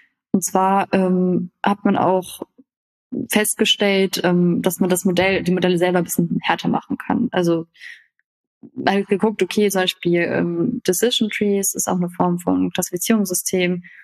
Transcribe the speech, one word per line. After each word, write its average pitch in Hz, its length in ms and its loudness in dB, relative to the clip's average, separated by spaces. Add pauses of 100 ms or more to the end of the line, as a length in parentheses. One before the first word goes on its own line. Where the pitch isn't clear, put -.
(320)
Und 190 100 2
zwar, 190 500 0
ähm, 185 580 2 (120)
hat 202 220 0
man 202 140 2
auch 185 440 0 (880)
festgestellt, 202 920 0
ähm, 175 380 2
dass 175 200 -2
man 175 100 2
das 180 160 0
Modell, 185 360 2
die 175 100 0
Modelle 180 260 2
selber 180 180 2
ein 175 80 2
bisschen - 380 -2
härter - 260 -2
machen - 300 -4
kann. - 340 -2
Also 170 340 0 (1080)
man 196 240 0
hat 196 80 -2
geguckt, 208 360 0
okay, 202 280 0
zum 190 100 0
Beispiel, 175 400 0
ähm, 170 680 -2
Decision 214 440 0
Trees 202 440 0
ist - 140 -6
auch 190 80 0
eine 175 140 -2
Form 175 280 0
von 180 320 0
Klassifizierungssystem, 180 1120 -2 (220)